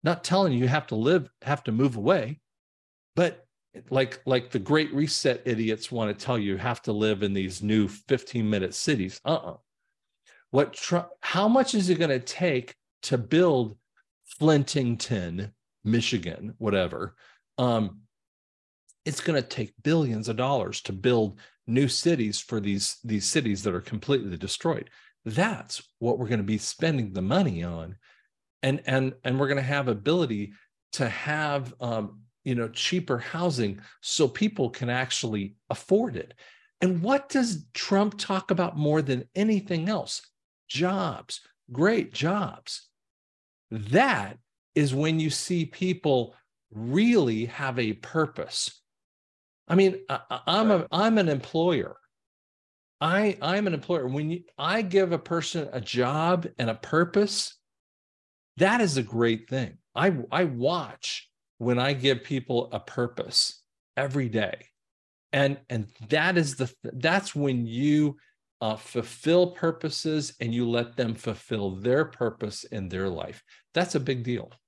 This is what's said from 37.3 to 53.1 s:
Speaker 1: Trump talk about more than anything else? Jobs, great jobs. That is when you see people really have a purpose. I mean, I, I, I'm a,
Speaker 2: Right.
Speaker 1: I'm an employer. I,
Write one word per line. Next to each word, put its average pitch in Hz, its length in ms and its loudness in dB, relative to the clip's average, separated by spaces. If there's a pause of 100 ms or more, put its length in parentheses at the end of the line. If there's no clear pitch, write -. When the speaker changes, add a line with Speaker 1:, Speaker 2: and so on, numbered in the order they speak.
Speaker 1:
Trump 208 420 2
talk - 320 -4
about 175 260 0
more 151 280 2
than 127 320 -2
anything 196 540 2
else? - 320 -4 (460)
Jobs, 180 760 -2 (300)
great 180 420 2
jobs. - 760 -4 (840)
That 110 720 2 (340)
is 143 200 2
when 160 260 2
you 156 100 0
see 165 360 -2
people 156 680 0 (360)
really 123 720 2
have 131 320 -4
a 110 160 0
purpose. - 880 -4 (840)
I 170 80 2
mean, 190 240 6 (100)
I, 131 100 -2 (120)
I, 123 160 -6
I'm 214 240 4
a, 185 80 6
Speaker 2:
Right. 160 120 -4
Speaker 1:
I'm 214 280 2
an 175 100 4
employer. 160 680 0 (1000)
I, 190 400 2